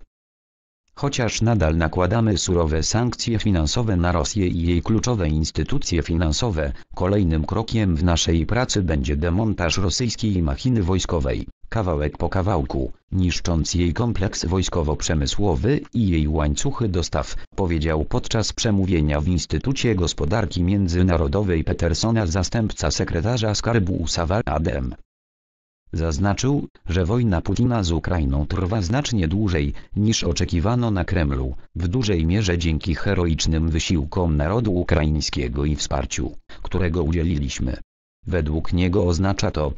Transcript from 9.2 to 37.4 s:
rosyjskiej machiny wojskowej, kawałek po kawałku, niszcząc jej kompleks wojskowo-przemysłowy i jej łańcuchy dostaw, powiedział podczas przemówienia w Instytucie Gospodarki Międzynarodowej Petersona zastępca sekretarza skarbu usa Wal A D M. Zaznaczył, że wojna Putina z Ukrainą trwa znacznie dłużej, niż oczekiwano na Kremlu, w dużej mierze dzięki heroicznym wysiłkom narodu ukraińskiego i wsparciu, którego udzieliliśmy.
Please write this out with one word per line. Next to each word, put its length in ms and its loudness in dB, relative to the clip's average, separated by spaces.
rosyjskiej 640 0
machiny 400 0
wojskowej, 640 0
kawałek 500 -2
po 100 0
kawałku, 640 -2
niszcząc 640 0
jej 200 2
kompleks 500 -2
wojskowo-przemysłowy 1400 0
i 140 2
jej 200 2
łańcuchy 600 0
dostaw, 480 -2
powiedział 480 0
podczas 480 -2
przemówienia 680 2
w 80 0
Instytucie 640 0
Gospodarki 680 0
Międzynarodowej 1040 2
Petersona 600 0
zastępca 640 -2
sekretarza 640 -2
skarbu 400 0
usa 320 -2
Wal 200 0
A 140 0
D 160 -2
M. 180 -4
Zaznaczył, 760 0
że 160 2
wojna 360 2
Putina 420 0
z 100 0
Ukrainą 540 0
trwa 360 -2
znacznie 460 0
dłużej, 440 0
niż 280 2
oczekiwano 640 0
na 140 0
Kremlu, 500 0
w 120 -2
dużej 380 2
mierze 320 2
dzięki 360 0
heroicznym 760 0
wysiłkom 680 0
narodu 360 0
ukraińskiego 920 0
i 120 0
wsparciu, 560 -4
którego 400 0
udzieliliśmy. 760 0